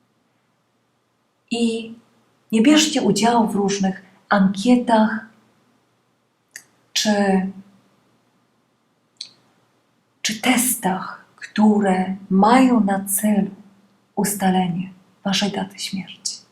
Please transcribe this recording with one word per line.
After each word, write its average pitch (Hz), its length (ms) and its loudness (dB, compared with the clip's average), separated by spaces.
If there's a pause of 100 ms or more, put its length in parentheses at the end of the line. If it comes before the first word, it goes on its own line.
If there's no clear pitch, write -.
(1500)
I 226 440 -4 (580)
nie 220 100 4
bierzcie 302 400 4
udziału 220 460 2
w - 60 -6
różnych 190 480 -2 (260)
ankietach 220 960 2 (1700)
czy, 202 540 0 (2750)
czy - 180 -8
testach, - 840 -2 (120)
które 196 800 0 (140)
mają 226 500 4
na 196 240 -2
celu 202 460 -2 (680)
ustalenie 185 720 -2 (340)
waszej 196 280 -2
daty - 260 -10
śmierci. - 580 -10 (160)